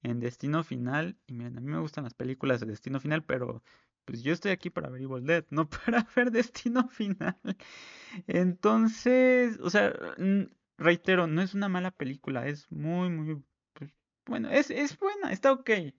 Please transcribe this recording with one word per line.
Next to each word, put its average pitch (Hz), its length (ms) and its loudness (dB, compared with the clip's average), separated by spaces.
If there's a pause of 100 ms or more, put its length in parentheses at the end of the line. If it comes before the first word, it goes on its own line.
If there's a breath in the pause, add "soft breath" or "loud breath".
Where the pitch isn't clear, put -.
en 120 180 -4
Destino 143 440 -4
Final. 135 520 -4 (100)
Y 131 80 -14
miren, 120 240 -10
a - 20 -10
mí 135 100 -8
me 160 100 -4
gustan 151 240 -6
las 123 100 -12
películas 127 460 0
de 113 60 -6
Destino 131 340 -6
Final, 156 240 -2
pero 123 380 -4 (420 soft breath)
pues 117 180 -10
yo 139 100 0
estoy 190 200 0
aquí 180 180 -4
para 147 200 -8
ver 127 120 -10
Evil 131 240 -6
Dead, 165 240 2
no 151 200 0
<laughs> - 160 -8
para 233 280 2
ver 247 160 4
Destino 240 580 0
Final. 196 500 -4 (880 loud breath)
Entonces, 226 1300 4
o 151 100 -2
sea, 202 220 4 (260)
n-, 196 300 2 (300)
reitero, 175 480 4
no 160 160 0
es 196 120 -4
una 202 140 -2
mala 180 220 -2
película, 135 560 -6
es 147 240 -8
muy, 165 400 -2
muy, 156 320 -4 (320)
pues, 147 160 -14 (360)
bueno, 233 240 -4
es, 285 200 4
es - 280 -4
buena, 403 340 -2
está 269 200 4
ok 262 180 0 (280)